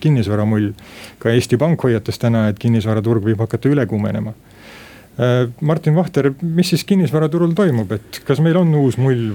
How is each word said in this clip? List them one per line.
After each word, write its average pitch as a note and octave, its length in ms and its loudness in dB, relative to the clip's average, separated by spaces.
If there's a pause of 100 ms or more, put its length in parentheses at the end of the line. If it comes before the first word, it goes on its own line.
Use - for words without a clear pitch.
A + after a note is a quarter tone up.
kinnisvaramull. G#2+ 680 0 (440)
Ka A#2 140 0
Eesti B2 240 0
Pank D#3 240 0
hoiatas A2+ 400 -2
täna, A#2 280 2
et G#2 120 -4
kinnisvaraturg A2 640 0
võib G#2+ 160 0
hakata A#2 320 -2
üle C#3 160 0
kuumenema. G#2+ 460 -4 (840)
Äh, B2 320 2 (120)
Martin D#3 360 0
Vahter, C#3+ 360 0 (100)
mis E3+ 260 0
siis - 160 -2
kinnisvaraturul E3 720 0
toimub, B2 360 0
et - 320 -8
kas C#3 200 0
meil E3 160 2
on E3 140 2
uus C3+ 260 2
mull B2 340 0